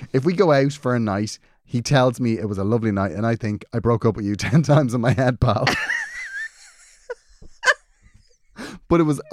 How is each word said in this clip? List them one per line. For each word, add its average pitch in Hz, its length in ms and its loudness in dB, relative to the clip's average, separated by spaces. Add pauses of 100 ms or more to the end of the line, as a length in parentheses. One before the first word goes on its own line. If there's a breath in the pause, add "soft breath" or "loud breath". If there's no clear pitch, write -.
(140 loud breath)
If 135 120 0
we 185 80 2
go 175 180 4
out 139 220 4
for 123 220 -2
a 120 40 0
night, 107 380 -2 (280)
he 123 160 -4
tells 127 380 2
me 117 180 0
it 98 100 -4
was 98 100 -4
a 98 60 -2
lovely 110 280 0
night 98 220 0
and 104 120 -4
I 113 100 2
think, 104 380 -6
"I 117 60 -2
broke 117 260 0
up 110 100 2
with 107 100 -6
you 104 100 0
<laughs> - 20 -10
ten 104 260 2
times 143 300 4
in 123 80 -2
my 123 120 2
head, 127 260 0
pal." 127 320 2
<laughs> - 40 -2 (3250 loud breath)
But 170 120 4
it - 20 4
was 151 160 0 (140)